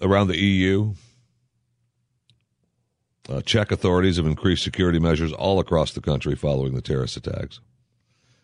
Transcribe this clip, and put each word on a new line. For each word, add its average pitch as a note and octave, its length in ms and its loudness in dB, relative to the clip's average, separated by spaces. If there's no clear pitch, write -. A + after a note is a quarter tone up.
around G2 260 4
the F2+ 160 0
E G2+ 200 4
U, G2+ 320 0
uh, C2+ 120 -6
Czech - 300 0
authorities F#2 460 2
have E2+ 80 0
increased D#2 380 0
security F2 340 0
measures D#2+ 360 0
all F#2+ 260 0
across D#2+ 320 0
the - 100 -10
country C#2+ 340 -2
following C2+ 380 -2
the B1 80 -6
terrorist C2 360 -4
attacks. - 420 -10